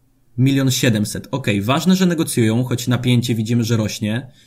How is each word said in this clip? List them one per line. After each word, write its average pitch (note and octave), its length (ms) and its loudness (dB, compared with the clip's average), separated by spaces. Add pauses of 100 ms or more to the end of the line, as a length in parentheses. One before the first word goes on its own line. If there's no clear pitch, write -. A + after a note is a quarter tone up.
(400)
Milion C3+ 320 2
siedemset. G#2+ 600 -2
Okej, A2 300 -2
ważne, D3+ 340 2
że F#3 100 2
negocjują, B2+ 580 0
choć B2 240 -4
napięcie B2 480 2
widzimy, A#2 280 -2
że A2+ 140 0
rośnie. G#2+ 540 -4 (140)